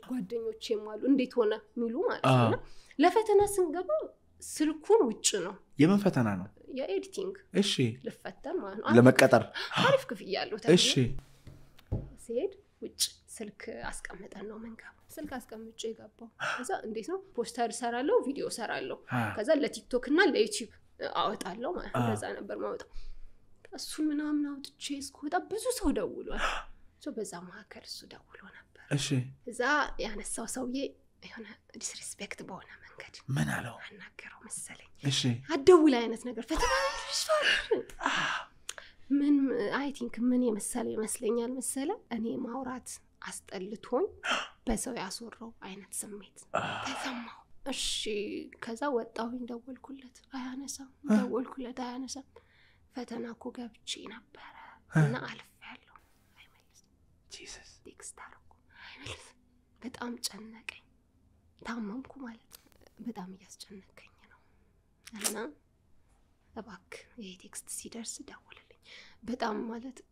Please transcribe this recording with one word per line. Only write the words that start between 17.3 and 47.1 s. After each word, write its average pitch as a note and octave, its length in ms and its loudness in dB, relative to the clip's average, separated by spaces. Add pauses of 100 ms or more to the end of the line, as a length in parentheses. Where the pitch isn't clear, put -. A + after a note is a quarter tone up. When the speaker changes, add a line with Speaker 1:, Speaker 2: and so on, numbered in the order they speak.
Speaker 1:
ፖስተር A#3 400 -2
እሰራለሁ፣ B3 500 0
ቪዲዮ - 260 -2
እሰራለሁ። - 500 -4 (120)
Speaker 2:
አ። - 120 0 (100)
Speaker 1:
ከዛ A3 240 -2
ለቲክቶክ B3 520 -2
እና D4+ 180 6
ለዩቲዩብ A3+ 460 2 (460)
አወጣለሁ G#3+ 560 -2
ማለት - 200 -8
ነው። - 60 0
Speaker 2:
አ። B2 40 2
Speaker 1:
እንደዛ A2 300 0
ነበር G#2 260 -8
ማውጣው። G#2 320 -6 (840)
እሱን - 340 -4
ምናምን D4+ 400 0
አውጥቼ C#4 380 -10 (120)
እስክወጣ - 380 -6 (100)
ብዙ A4 280 -6
ሰው E4+ 200 2
ደውሏል። - 500 -4 (560)
ሶ D4 140 -8
በዛ G#3 200 -8 (100)
መካከል G#3 420 -18
እሱ - 220 -12
ደውሎ - 400 -20
ነበር። - 440 -20
Speaker 2:
እሺ። C#3+ 160 0 (400)
Speaker 1:
እዛ A#3+ 140 -4 (380)
ያነሳው G#3+ 500 -6
ሰውዬ B3+ 300 -4 (440)
የሆነ G#3+ 240 -16 (260)
ዲስሪስፔክት - 720 -12
በሆነ - 360 -14
መንገድ - 360 -20 (140)
Speaker 2:
ምን C#3+ 200 0
አለው? A#2 320 -6
Speaker 1:
አናገረው - 640 -18
መሰለኝ። - 460 -14 (160)
Speaker 2:
እሺ። C3+ 160 2 (240)
Speaker 1:
«አትደውል» D4+ 500 10
አይነት A3+ 300 0
ነገር። A#3+ 200 -6
ፈተና B4 300 2
ላይ C5+ 220 2
ልጅ - 220 -4
ሰው D#5 180 2
አይደል? - 460 2 (180)
Speaker 2:
አ። - 100 0 (1000)
Speaker 1:
ምን C#4+ 260 4 (380)
አይ C#4 180 -2
ቲንክ A#3+ 280 -6
ምን B3 220 4
የመሰለ A3+ 460 0
ይመስለኛል A#3 640 -2
መሰለ C4+ 380 -4 (200)
እኔ A3+ 160 -2 (120)
ማውራት B3+ 520 -8 (320)
አስጠልቶኝ G#3+ 840 -4 (560)
በሰው A3+ 320 0
ያስወራው A#3 560 -10 (100)
አይነት G3 340 -14
ስሜት - 440 -10 (140)
Speaker 2:
አ። - 100 0 (180)
Speaker 1:
ተሰማው። C4 580 -6 (260)